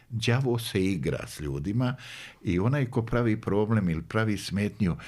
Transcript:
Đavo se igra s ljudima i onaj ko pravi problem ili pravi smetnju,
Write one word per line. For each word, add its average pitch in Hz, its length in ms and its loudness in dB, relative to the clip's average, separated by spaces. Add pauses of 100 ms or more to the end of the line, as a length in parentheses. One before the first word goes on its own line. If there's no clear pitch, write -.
(100)
Đavo 120 480 2
se 101 260 0
igra 80 420 0
s - 140 -14
ljudima 92 560 -2 (480)
i 87 140 2
onaj 127 280 2
ko 117 160 0
pravi 117 380 0
problem 104 480 2
ili 80 140 0
pravi 107 360 0
smetnju, 95 580 0 (120)